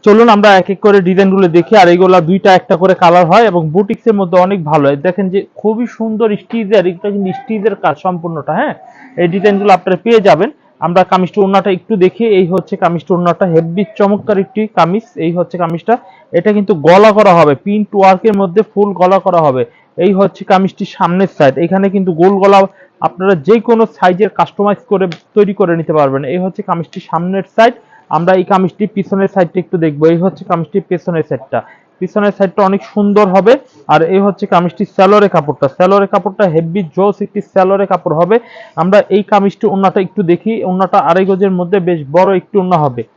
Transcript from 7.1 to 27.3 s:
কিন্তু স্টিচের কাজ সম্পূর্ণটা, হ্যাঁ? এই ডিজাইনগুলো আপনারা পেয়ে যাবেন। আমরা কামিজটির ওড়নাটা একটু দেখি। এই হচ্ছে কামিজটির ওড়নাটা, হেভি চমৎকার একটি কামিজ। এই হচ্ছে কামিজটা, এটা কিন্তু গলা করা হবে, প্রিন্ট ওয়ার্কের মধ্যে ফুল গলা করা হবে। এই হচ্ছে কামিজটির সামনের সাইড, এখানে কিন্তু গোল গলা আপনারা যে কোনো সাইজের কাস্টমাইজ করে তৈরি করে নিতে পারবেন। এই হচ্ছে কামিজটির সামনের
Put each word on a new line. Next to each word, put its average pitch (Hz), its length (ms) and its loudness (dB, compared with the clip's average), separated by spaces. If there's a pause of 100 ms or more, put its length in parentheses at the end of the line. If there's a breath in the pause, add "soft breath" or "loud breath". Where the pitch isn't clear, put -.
কিন্তু 196 160 -4 (100)
স্টিচের 214 360 -4
কাজ 165 200 -4 (100)
সম্পূর্ণটা, 170 540 -6
হ্যাঁ? 240 140 -4 (480 loud breath)
এই 180 60 0
ডিজাইনগুলো 196 500 0
আপনারা 185 280 -2
পেয়ে 226 220 4
যাবেন। 180 220 2 (300 soft breath)
আমরা 175 220 0 (100)
কামিজটির 185 320 0
ওড়নাটা 196 340 0
একটু - 180 -6
দেখি। 185 280 0 (160)
এই 180 140 2
হচ্ছে 185 200 -4 (100)
কামিজটির 170 320 -2
ওড়নাটা, 175 380 -2
হেভি 165 300 0 (160)
চমৎকার 202 380 0
একটি 196 240 -4 (160)
কামিজ। 180 280 0 (100)
এই 165 220 -4
হচ্ছে 175 200 -6
কামিজটা, 170 360 -4 (380 soft breath)
এটা 175 260 0
কিন্তু 208 160 -2 (140)
গলা 208 300 6
করা 202 220 4
হবে, 208 140 4 (100)
প্রিন্ট 208 260 -4 (100)
ওয়ার্কের 196 420 2
মধ্যে 196 200 -2 (100)
ফুল 202 220 0
গলা 180 260 2
করা 180 280 0
হবে। 127 180 -2 (320 soft breath)
এই 180 160 0
হচ্ছে 190 280 -2 (100)
কামিজটির 190 440 -2
সামনের 180 420 -2
সাইড, 151 160 2 (120)
এখানে 190 300 -2
কিন্তু 190 160 -2 (100)
গোল 190 200 4
গলা 196 180 4 (400 soft breath)
আপনারা 185 340 -2 (140)
যে 220 120 4
কোনো 226 240 0 (140)
সাইজের 185 320 0
কাস্টমাইজ 202 500 -2 (120)
করে 190 140 0 (280)
তৈরি 202 200 2
করে 175 260 0
নিতে 160 200 -6
পারবেন। 135 220 -2 (120)
এই 180 100 -4
হচ্ছে 190 260 -8
কামিজটির 170 400 -8
সামনের 185 360 -4 (100)